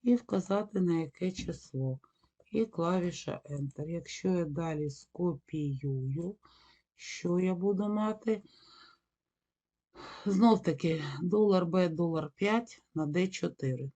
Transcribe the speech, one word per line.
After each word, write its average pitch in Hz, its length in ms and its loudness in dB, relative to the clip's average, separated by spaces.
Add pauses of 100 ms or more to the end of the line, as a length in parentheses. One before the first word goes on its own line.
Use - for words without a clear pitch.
і 247 120 6
вказати, 196 640 0
на 170 180 4
яке 160 320 -4
число. 131 680 -6 (520)
І 220 140 0
клавіша 175 800 -2
Enter. 143 440 -6
Якщо 170 400 -4
я 175 160 2
далі 151 440 -2
скопіюю, 143 1500 -4 (600)
що - 440 -2
я 185 160 2
буду 196 340 0
мати? 214 520 0 (1800)
Знов 208 380 6
таки, 160 400 0 (180)
долар 185 440 4
Б, 175 240 2
долар 160 460 -2
п'ять 220 480 0 (120)
на 156 100 0
Д 175 220 0
чотири. 135 680 -4